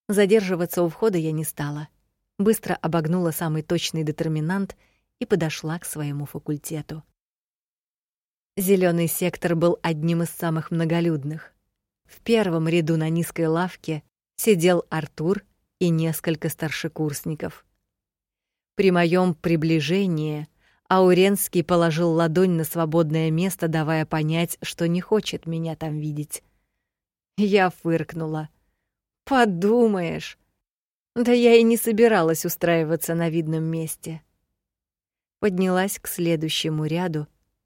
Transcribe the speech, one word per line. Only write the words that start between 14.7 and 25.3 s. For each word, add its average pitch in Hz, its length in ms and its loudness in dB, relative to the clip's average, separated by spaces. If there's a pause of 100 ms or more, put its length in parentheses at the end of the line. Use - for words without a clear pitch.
Артур 160 540 -4 (340)
и 180 100 0
несколько 160 600 -2
старшекурсников. 156 1160 -6 (1080)
При 190 160 4
моём 175 440 2
приближении 160 1120 0 (440)
Ауренский 185 720 4
положил 170 480 2
ладонь 165 380 2
на 165 140 0
свободное 160 640 0
место, 175 360 -2
давая 160 380 0
понять, 160 560 -2
что - 260 -4
не 170 140 0
хочет 196 460 -4